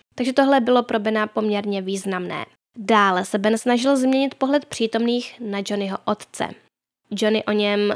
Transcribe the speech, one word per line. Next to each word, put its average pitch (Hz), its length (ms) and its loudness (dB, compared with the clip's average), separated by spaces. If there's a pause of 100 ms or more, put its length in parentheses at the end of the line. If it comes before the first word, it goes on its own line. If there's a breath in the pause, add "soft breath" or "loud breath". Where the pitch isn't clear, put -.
(160)
Takže 254 180 -2
tohle 277 260 4
bylo 240 240 4
pro 233 160 -2
Bena 214 280 -2
poměrně 208 540 -2
významné. 185 640 -6 (320)
Dále 196 480 4
se - 120 -2
Ben 214 200 2
snažil 247 400 2
změnit 262 380 2
pohled 277 300 0
přítomných 233 760 -2
na 202 180 -6 (120)
Johnnyho 196 360 -4
otce. - 440 -6 (640)
Johnny 214 340 0
o 208 60 -2
něm 208 440 0